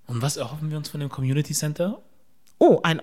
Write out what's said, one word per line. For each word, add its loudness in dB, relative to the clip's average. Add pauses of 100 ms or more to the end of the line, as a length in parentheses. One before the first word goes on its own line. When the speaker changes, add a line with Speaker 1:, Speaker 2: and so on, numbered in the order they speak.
Speaker 1:
Und -6
was -2
erhoffen -8
wir -6
uns -8
von -10
dem -6
Community -2
Center? -4 (560)
Speaker 2:
Oh, 8
ein 2